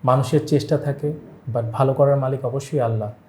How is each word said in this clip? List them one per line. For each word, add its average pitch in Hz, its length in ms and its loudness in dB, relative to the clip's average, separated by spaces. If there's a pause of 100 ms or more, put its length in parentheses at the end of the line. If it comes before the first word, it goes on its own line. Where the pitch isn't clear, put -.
মানুষের 135 440 2
চেষ্টা 147 300 2
থাকে, 143 360 -4 (400)
but 117 180 -2
ভালো 135 220 2
করার 139 240 4
মালিক 131 280 -2
অবশ্যই 135 340 -4
আল্লাহ 110 300 -2 (200)